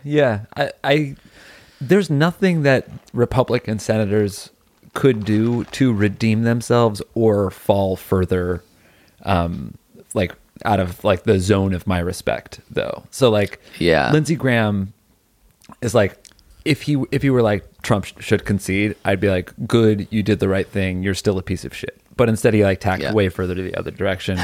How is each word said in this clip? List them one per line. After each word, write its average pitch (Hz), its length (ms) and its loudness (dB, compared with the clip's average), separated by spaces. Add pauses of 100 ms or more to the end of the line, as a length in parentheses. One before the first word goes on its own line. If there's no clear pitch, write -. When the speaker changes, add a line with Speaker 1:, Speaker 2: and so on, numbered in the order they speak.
Speaker 1:
yeah. 135 440 0 (100)
I, 143 160 -4 (100)
I, 143 340 -2 (640)
there's 170 300 2
nothing 165 520 2
that 135 260 2 (240)
Republican 120 680 0
senators 104 720 -2 (420)
could 113 320 2
do 110 420 0
to 127 260 0
redeem 107 500 0
themselves 117 580 2 (140)
or 104 360 2
fall 98 460 0
further, 90 640 -2 (600)
um, 85 500 -2 (400)
like, 95 200 -2 (300)
out 101 160 0
of, 87 240 -6
like, 98 200 0
the 107 160 2
zone 95 340 2
of 85 120 -8
my 92 120 0
respect, 85 640 -6 (100)
though. - 400 -6
So, 127 200 2
like, 104 280 0 (200)
Speaker 2:
Yeah. 78 340 2
Speaker 1:
Lindsey 156 240 2
Graham 107 560 0 (880)
is 107 140 -2
like, 101 240 2 (460)
if 151 180 0
he, 143 280 0
if 131 120 -2
he 139 80 2
were 123 120 2
like, 104 220 0 (180)
"Trump 101 220 0
sh-, - 160 -16
should - 240 0
concede," 101 500 -2 (100)
I'd 98 160 0
be 101 100 2
like, 90 220 -2 (140)
"Good, 107 440 2
you 110 120 0
did 101 180 0
the 101 80 0
right 95 200 -2
thing. 92 340 -4
You're 95 120 0
still 95 240 0
a 90 40 -6
piece - 220 -6
of - 100 -14
shit." - 240 -12 (180)
But 120 120 2
instead, 110 260 2
he, 104 100 6
like, 95 160 0
tacked 92 220 -4
Speaker 2:
Yeah. 71 100 -4
Speaker 1:
way 101 180 2
further 90 240 -4
to 92 80 -6
the 90 140 -8
other 85 140 -8
direction, 95 540 -4